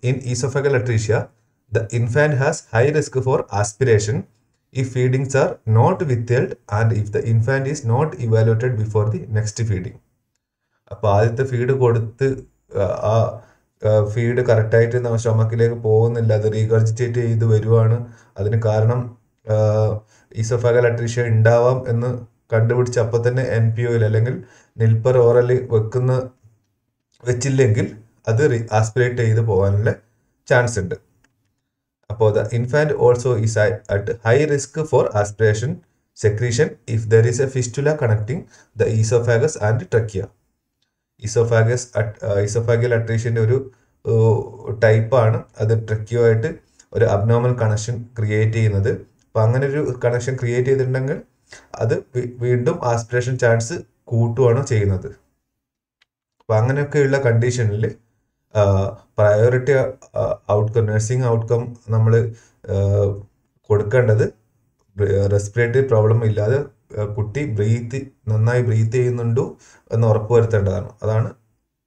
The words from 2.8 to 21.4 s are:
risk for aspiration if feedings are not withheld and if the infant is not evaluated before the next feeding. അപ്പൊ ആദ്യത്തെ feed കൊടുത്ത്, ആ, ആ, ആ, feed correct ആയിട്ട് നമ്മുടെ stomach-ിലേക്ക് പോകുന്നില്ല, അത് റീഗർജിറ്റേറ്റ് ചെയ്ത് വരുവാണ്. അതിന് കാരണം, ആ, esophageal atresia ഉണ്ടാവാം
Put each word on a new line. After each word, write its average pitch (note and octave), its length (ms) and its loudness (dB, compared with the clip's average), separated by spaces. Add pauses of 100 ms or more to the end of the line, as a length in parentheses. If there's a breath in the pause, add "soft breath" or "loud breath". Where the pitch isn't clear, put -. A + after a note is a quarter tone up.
risk C3 260 -2
for C3 160 0
aspiration G#2+ 840 -2 (560)
if C3 60 -2
feedings B2+ 420 -2
are C3 500 0
not F3+ 300 2
withheld A#2+ 420 -2
and A2 440 -2
if G#2 180 -4
the A2 100 -2
infant C3 480 0
is D3 220 -6
not D3+ 360 -2
evaluated A2+ 500 0
before G#2+ 280 -2
the C3 200 -4
next G#2+ 420 -4
feeding. F#2 300 -6 (920)
അപ്പൊ G2+ 180 -4
ആദ്യത്തെ A#2 340 2
feed B2 280 -2
കൊടുത്ത്, B2+ 720 0 (340)
ആ, G2 40 0
ആ, G#2 600 -2 (480 loud breath)
ആ, G#2+ 160 4
feed A#2+ 360 0
correct A2+ 340 2
ആയിട്ട് A#2 300 2
നമ്മുടെ A2+ 240 -2
stomach-ിലേക്ക് A2+ 460 2
പോകുന്നില്ല, A2+ 580 2
അത് G#2+ 200 0
റീഗർജിറ്റേറ്റ് A2+ 640 0
ചെയ്ത് A2+ 260 0
വരുവാണ്. A2+ 680 2 (240 loud breath)
അതിന് A2 240 -2
കാരണം, A2 560 0 (320)
ആ, G#2+ 460 2 (460 soft breath)
esophageal A#2 520 2
atresia A#2 280 -4
ഉണ്ടാവാം A#2 680 2